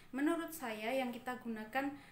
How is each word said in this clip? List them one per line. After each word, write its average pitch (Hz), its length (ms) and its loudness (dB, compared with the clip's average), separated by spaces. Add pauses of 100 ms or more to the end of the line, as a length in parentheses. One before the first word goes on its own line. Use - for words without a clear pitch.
(140)
menurut 320 400 4
saya 226 400 0
yang 262 160 2
kita 233 320 -4
gunakan 226 480 0 (220)